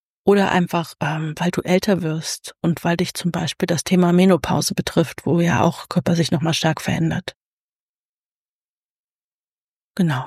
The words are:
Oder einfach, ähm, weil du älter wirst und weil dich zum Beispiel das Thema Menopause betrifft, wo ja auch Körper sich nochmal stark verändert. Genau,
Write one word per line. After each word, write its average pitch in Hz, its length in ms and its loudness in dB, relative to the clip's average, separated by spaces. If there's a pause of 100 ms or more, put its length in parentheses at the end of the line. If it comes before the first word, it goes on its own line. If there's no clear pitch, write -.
(260)
Oder 202 260 4
einfach, 170 480 0
ähm, 156 380 -4
weil 175 120 0
du - 120 -4
älter 185 400 0
wirst - 580 -6
und 170 240 -2
weil 170 140 0
dich 175 160 -4
zum - 160 -4
Beispiel 175 360 -4
das 165 180 -2
Thema 180 280 4
Menopause 180 640 4
betrifft, - 500 -2
wo 170 160 2
ja 170 220 2
auch - 260 -2
Körper - 280 0
sich 165 140 0
nochmal 160 240 0
stark - 280 -2
verändert. 170 540 -2 (2500)
Genau, 143 300 0